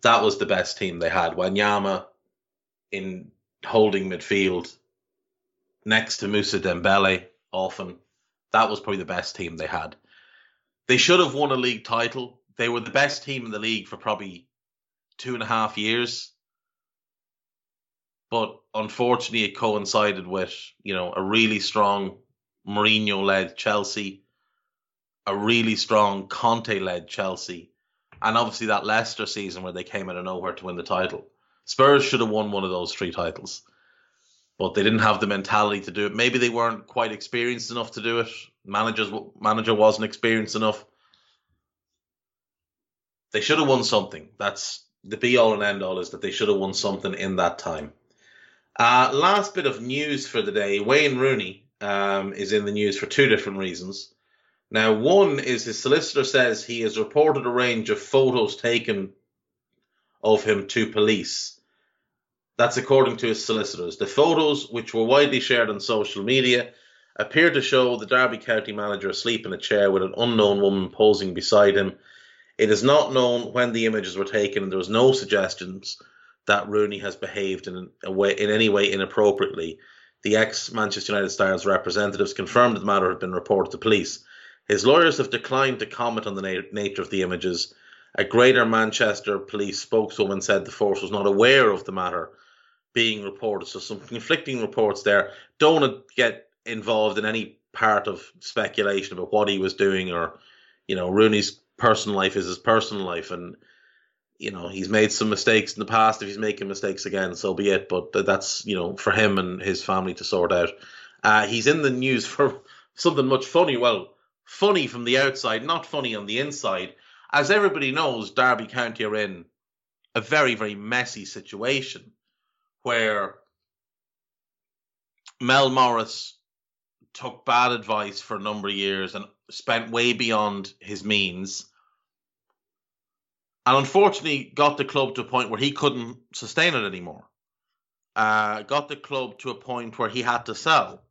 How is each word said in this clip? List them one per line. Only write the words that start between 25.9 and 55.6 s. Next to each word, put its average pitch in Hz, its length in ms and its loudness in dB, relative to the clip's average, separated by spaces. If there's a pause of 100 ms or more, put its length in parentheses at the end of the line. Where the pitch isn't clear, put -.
Conte-led 98 800 -2
Chelsea, 92 640 -8 (500)
and 113 160 0
obviously 117 320 -2
that 104 180 0
Leicester 110 400 -2
season 92 360 -10
where 92 100 -10
they 90 120 -10
came 95 260 -10
out 90 60 -10
of 90 80 -10
nowhere 92 300 -6
to - 100 -18
win 90 100 -8
the 87 80 -10
title. 92 440 -4 (380)
Spurs 139 380 6
should - 180 0
have 113 100 0
won 107 200 -2
one 98 140 -4
of 95 60 -4
those 90 220 -4
three 90 200 -6
titles, - 500 -8 (960)
but 92 160 -2
they 101 80 2
didn't 110 180 2
have 107 200 2
the 107 80 -2
mentality 101 540 0
to 98 100 -14
do 104 140 -4
it. 104 80 -6
Maybe 120 240 0
they 120 100 2
weren't 117 400 -4
quite 113 240 -2
experienced 120 580 -6
enough 117 220 -8
to 107 100 -12
do 117 160 -2
it. 113 120 -4 (340)
Managers, 107 480 -2 (280)
manager 110 340 0
wasn't 107 320 4
experienced 110 500 -2
enough. 110 280 -2 (2500)
They 107 100 0
should 156 180 2
have 147 80 2
won 131 160 4
something. 95 440 -2 (100)
That's - 420 -6 (240)
the 107 140 -8
be-all 120 360 6
and 104 80 -2
end-all, 95 380 -2
is 87 100 -8
that - 120 -14
they 95 80 -4
should 107 180 -2
have 104 80 4
won 95 160 -2
something 95 420 -4
in 95 220 -4
that 87 220 0
time. 76 340 -8 (840)
Uh, 127 360 4
last 190 420 2
bit 175 120 -2
of 117 160 -4
news 139 440 -4
for 117 160 -4
the 98 80 -4
day. 101 300 0
Wayne 135 380 2
Rooney, 113 480 -2 (140)
um, 98 520 -2
is 98 200 -6
in 104 120 2
the 101 80 -4
news 104 260 0
for 104 80 -6
two 139 220 4
different 101 300 0
reasons. 92 540 -8 (580)
Now, 110 240 4
one 156 440 4
is 127 260 -2